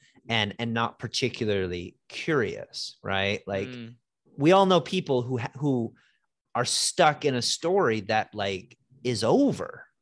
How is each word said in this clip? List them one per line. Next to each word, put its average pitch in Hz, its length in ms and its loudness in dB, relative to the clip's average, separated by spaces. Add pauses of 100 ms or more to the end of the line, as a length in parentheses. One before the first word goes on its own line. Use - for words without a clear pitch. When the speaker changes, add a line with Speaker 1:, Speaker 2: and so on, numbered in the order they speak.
(300)
Speaker 1:
and, 107 300 0
and 117 140 -4
not 117 260 -2
particularly 98 960 -4 (100)
curious, - 960 -6
right? 98 440 -2
Like, 98 200 -4
Speaker 2:
Mm. 120 280 -14 (420)
Speaker 1:
we 147 160 4
all 196 120 8
know 185 140 6
people 143 440 -2
who 123 160 -4
ha-, 117 180 -6
who 127 360 -2 (600)
are 120 100 0
stuck - 600 2
in 131 100 2
a 120 60 -2
story 160 600 0
that, 104 320 -2
like, 98 440 -6 (260)
is 117 200 -2
over. 156 640 2 (160)